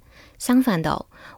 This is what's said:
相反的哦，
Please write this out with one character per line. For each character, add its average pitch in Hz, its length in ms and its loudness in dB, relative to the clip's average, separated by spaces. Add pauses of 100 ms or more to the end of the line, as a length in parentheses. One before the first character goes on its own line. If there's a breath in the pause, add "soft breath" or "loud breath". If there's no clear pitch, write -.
(380 soft breath)
相 254 240 2
反 190 180 -2
的 156 100 -2
哦， - 140 -4 (340 loud breath)